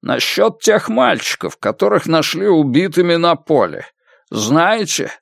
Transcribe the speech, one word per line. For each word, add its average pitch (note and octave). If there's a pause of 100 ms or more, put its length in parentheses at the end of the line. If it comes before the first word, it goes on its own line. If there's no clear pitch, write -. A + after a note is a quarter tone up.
Насчёт -
тех -
мальчиков, -
которых F#3+
нашли D#3+
убитыми E3+
на E3+
поле. A#2 (440)
Знаете? E3 (120)